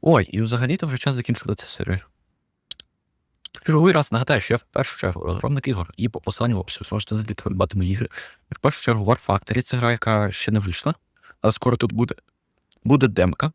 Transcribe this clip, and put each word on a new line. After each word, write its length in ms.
Ой, 300
і 100
взагалі-то 460
вже 100
час 180
закінчити 400
цю 120
серію. 320
В 120
черговий 280
раз 180
нагадаю, 300
що 120
я 40
в 40
першу 360
чергу 260
розробник 440
ігор, 300
і 120
по 100
посиланню 380
в 20
описі 220
ви 40
зможете 300
зайти 180
та 100
придбати 340
мої 140
ігри. 180
В 80
першу 240
чергу 220
War 200
Factory, 360
це 160
гра, 140
яка 400
ще 200
не 80
вийшла, 340
але 100
скоро 260
тут 160
буде, 220
буде 240
демка. 480